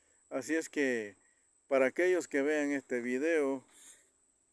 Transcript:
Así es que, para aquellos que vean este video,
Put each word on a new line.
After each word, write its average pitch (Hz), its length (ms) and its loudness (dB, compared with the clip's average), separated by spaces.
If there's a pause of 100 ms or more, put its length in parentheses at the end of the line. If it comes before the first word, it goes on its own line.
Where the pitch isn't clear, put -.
(300)
Así 139 260 -4
es 160 140 -4
que, 120 480 -2 (500)
para 135 200 4
aquellos 175 420 0
que 143 120 0
vean 147 300 0
este 131 300 -4
video, 135 640 0 (880)